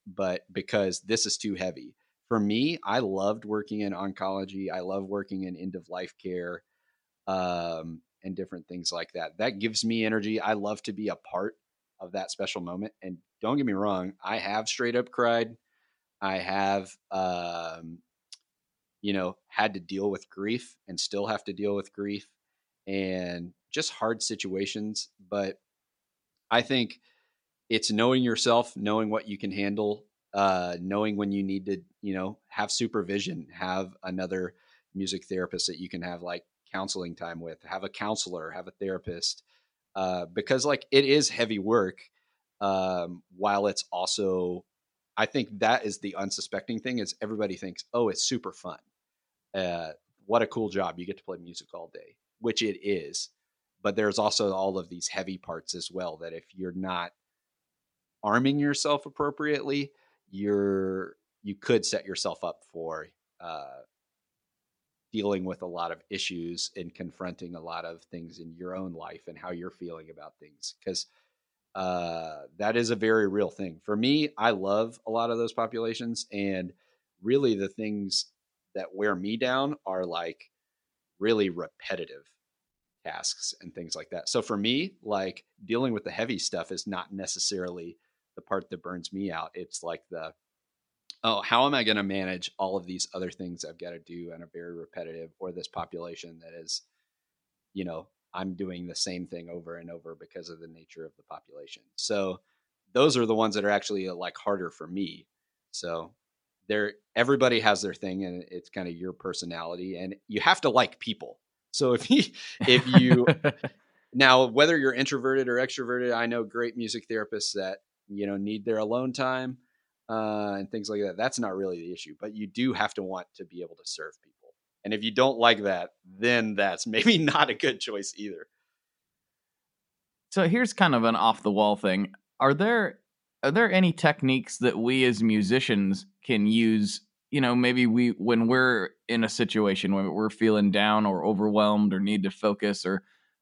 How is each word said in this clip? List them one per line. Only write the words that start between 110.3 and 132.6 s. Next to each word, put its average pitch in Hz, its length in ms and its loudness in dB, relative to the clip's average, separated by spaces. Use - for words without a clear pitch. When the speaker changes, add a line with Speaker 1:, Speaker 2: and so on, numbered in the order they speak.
Speaker 1:
have 185 220 6
to 143 80 2
like 117 300 2
people. 76 400 -8
So 127 220 2
if - 160 0
<laughs> - 20 6
you, 262 120 8
if 127 200 8
you 127 440 10
Speaker 2:
<laughs> - 340 -2
Speaker 1:
now, 131 340 10
whether 147 300 8
you're 135 180 4
introverted 131 540 2
or 120 80 2
extroverted, 123 580 0
I 117 120 0
know 117 180 0
great 117 320 -4
music 110 320 -6
therapists 107 460 -4
that, 95 260 -4
you 101 180 -4
know, 101 100 -2
need 101 280 -4
their 110 140 0
alone 120 340 0
time, 131 460 -4
uh, 107 500 -2
and 98 120 -8
things 107 180 -6
like 104 140 -2
that. 92 140 -4
That's 120 220 -2
not 104 180 -2
really 95 240 -2
the 85 120 -10
issue, 78 260 -14
but 107 160 -10
you 107 120 -6
do 120 260 0
have 104 220 -2
to 104 80 -4
want 92 320 -8
to 95 100 -16
be 87 180 -16
able 82 140 -14
to 90 80 -20
serve 78 380 -10
people. - 320 -20
And 104 100 -2
if 107 100 -4
you 113 60 -2
don't 123 280 4
like 117 260 6
that, 90 260 0
then 110 500 2
that's 95 320 0
<laughs> - 0 -
maybe 113 320 6
not 147 320 4
a - 40 -4
good 127 260 0
choice 101 360 -6
either. 98 320 -10
Speaker 2:
So 185 180 4
here's 233 240 4
kind 170 220 6
of 117 100 6
an 113 120 6
off 107 260 6
the 104 80 2
wall 104 260 6
thing. 98 360 2
Are 135 140 6
there, 208 460 2